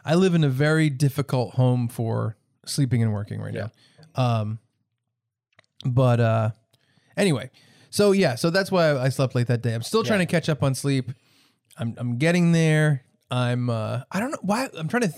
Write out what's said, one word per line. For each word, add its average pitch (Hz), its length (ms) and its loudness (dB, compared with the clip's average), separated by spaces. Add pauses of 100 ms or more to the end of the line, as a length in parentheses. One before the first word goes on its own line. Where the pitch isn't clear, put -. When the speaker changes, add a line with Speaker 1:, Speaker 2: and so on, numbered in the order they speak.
Speaker 1:
I 156 100 0
live 180 220 4
in 160 80 4
a 143 40 4
very 151 400 2
difficult 135 680 -2
home 123 340 2
for 113 480 -4 (300)
sleeping 123 360 0
and 110 100 2
working 104 280 -6
right 104 140 -10
Speaker 2:
Yeah. 104 140 -8 (480)
Speaker 1:
now. 120 240 0
Um, 107 180 -6 (1300)
but, 123 360 2
uh, 113 300 2 (680)
anyway, 160 340 0 (400)
so 202 220 4
yeah, 180 220 2
so 170 160 0
that's 190 200 0
why 165 260 2
I 127 120 0
slept 127 260 -2
late 120 140 0
that 120 140 0
day. 113 120 -2
I'm 113 80 -6
still 226 200 -2
trying 220 180 0
Speaker 2:
Yeah. 170 60 0
Speaker 1:
to - 40 -6
catch 170 180 0
up 151 140 -2
on 135 120 2
sleep. 135 360 -2 (680)
I'm, 117 200 -6
I'm 120 200 -4
getting 170 340 2
there. 156 500 2 (280)
I'm, 123 400 -2
uh, 113 400 -4
I 185 100 -4
don't 254 100 -4
know - 120 -8
why, 226 340 -2
I'm 160 120 -8
trying 240 140 -2
to, 180 160 -2